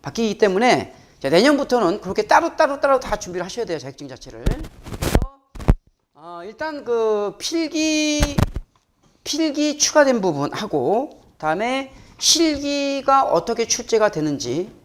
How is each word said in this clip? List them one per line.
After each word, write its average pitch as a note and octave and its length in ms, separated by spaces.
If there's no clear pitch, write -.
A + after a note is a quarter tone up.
바뀌기 G#3+ 360
때문에 G3 580
이제 C#3 120
내년부터는 A3+ 720
그렇게 F#3 220
따로따로, D#4 580
따로 C#4 180
다 G#3 160
준비를 F3+ 300
하셔야 A3 200
돼요, E3+ 140
자격증 C#3 300
자체를. B2 340
그래서, - 760
어, E3+ 280
일단 C#4+ 400
그 G#3+ 540
필기, D4+ 960
필기 D4 540
추가된 C4+ 420
부분하고, E3 1040
다음에 A#3+ 560
실기가 C#4 1000
어떻게 A3+ 440
출제가 A3 440
되는지 D3+ 600